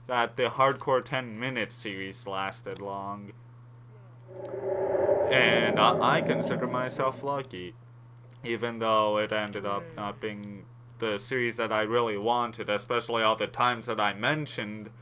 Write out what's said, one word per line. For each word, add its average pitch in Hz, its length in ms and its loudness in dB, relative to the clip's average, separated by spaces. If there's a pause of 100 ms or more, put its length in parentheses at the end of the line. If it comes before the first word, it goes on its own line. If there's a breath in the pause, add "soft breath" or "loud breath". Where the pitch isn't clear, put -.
that 120 300 2
the 127 80 2
Hardcore 131 600 2
ten 123 360 -6
Minute 120 320 -4
series 98 540 -8
lasted 98 540 -6
long. 98 520 -8 (2000)
And 113 500 4
I, 123 360 6
I 165 60 2
consider 123 440 0
myself 127 560 -2
lucky, 131 520 -6 (720)
even 117 340 -2
though 110 400 4
it 107 140 0
ended 104 340 -2
up 101 160 -2 (140)
not 101 240 -6
being 104 440 -8 (360)
the 107 180 0
series 120 380 0
that 113 160 -2
I 110 100 2
really 113 360 2
wanted, 113 520 0
especially 113 520 0
all 110 140 6
the 104 120 0
times 123 380 0
that 110 140 -2
I 104 140 4
mentioned 110 760 -4 (120 loud breath)